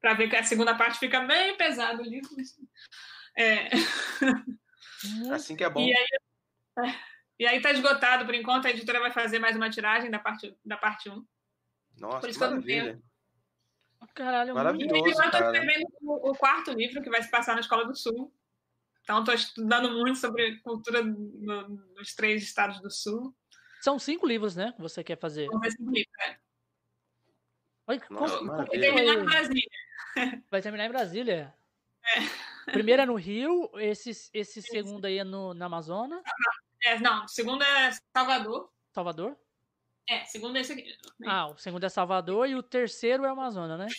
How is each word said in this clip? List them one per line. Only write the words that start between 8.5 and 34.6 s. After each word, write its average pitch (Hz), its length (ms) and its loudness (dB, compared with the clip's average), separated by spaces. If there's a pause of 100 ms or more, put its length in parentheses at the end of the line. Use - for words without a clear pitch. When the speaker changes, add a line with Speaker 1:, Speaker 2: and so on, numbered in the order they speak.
Speaker 1:
a 254 40 4
editora 240 300 0
vai 294 100 0
fazer 233 280 0
mais 226 180 2
uma 220 140 0
tiragem 220 400 0
da 214 80 -4
parte, 214 360 -6 (100)
da 214 120 -8
parte 214 320 -2
um. 202 160 -14 (760)
Speaker 3:
Nossa, 120 220 -6
Speaker 1:
Por - 80 -8
isso 226 100 -10
Speaker 3:
que 127 60 2
Speaker 1:
que 127 80 2
eu - 40 -2
não 127 60 -4
tenho. 131 220 -2
Speaker 3:
maravilha. 113 180 -10 (1120)
Speaker 2:
Caralho, 254 400 -2
Speaker 3:
Maravilhoso, 302 480 2
Speaker 2:
muito 330 60 6
Speaker 1:
E 330 40 4
eu 320 120 6
tô 330 60 4
Speaker 3:
cara. - 260 4
Speaker 1:
escrevendo 320 300 2 (160)
o, 294 280 0
o 269 60 2
quarto 285 360 2
livro, 247 300 -2
que - 60 -10
vai 233 140 0
se 226 80 -8
passar 240 240 2
na 226 60 0
Escola 226 260 2
do 262 100 -8
Sul. 247 340 -6 (720)
Então, 220 220 2
tô 240 80 4
estudando 233 600 2
muito 247 260 2
sobre 226 420 0
cultura 233 420 -2
no, 208 680 -6 (280)
nos 202 180 -14
três 214 280 0
estados 196 400 -2
do 202 80 -10
Sul. 240 440 -8 (460)
Speaker 2:
São 277 180 2
cinco 330 280 -2
livros, 214 300 0
né, 185 200 -4
que - 60 -18
você 165 200 -10
quer 165 160 -6
fazer? 151 300 -4
Speaker 1:
Vão 220 140 -2
ser 226 100 0
cinco 233 180 -8
livros, 220 280 0
né? - 180 -6 (1500)
Speaker 2:
Olha, 254 140 -2
que - 120 -18
Speaker 3:
Nossa, 214 260 -2
Speaker 2:
como, - 120 -6
Speaker 3:
maravilha. - 260 -4
Speaker 1:
E - 40 0
terminar 494 320 6
em - 60 6
Speaker 2:
como 240 120 0
Speaker 1:
Brasília. 262 1200 -2
Speaker 2:
Vai 190 120 0
terminar 208 240 -6
em 233 40 -4
Brasília? 196 640 -4 (1120)
Speaker 1:
É. - 60 -6
Speaker 2:
Primeiro 233 300 6
é 262 40 4
no 247 80 0
Rio, 240 600 0
esse, 208 360 -4 (220)
esse 214 280 -6